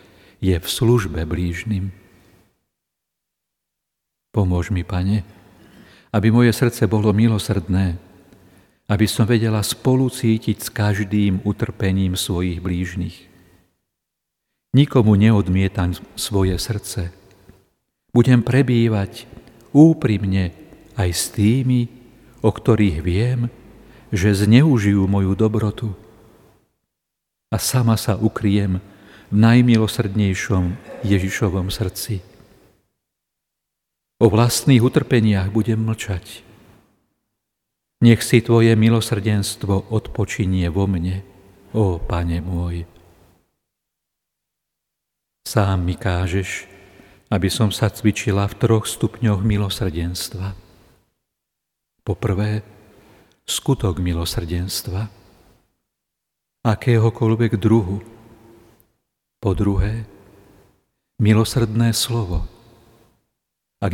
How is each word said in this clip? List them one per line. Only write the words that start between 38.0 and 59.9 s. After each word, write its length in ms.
Nech 160
si 240
tvoje 320
milosrdenstvo 1120
odpočinie 800
vo 160
mne, 400
ó 240
Pane 480
môj. 400
Sám 400
mi 80
kážeš, 720
aby 160
som 240
sa 160
cvičila 560
v 160
troch 240
stupňoch 560
milosrdenstva. 1120
Po 80
prvé, 480
skutok 560
milosrdenstva, 1120
akéhokoľvek 960
druhu. 400
Po 160
druhé, 480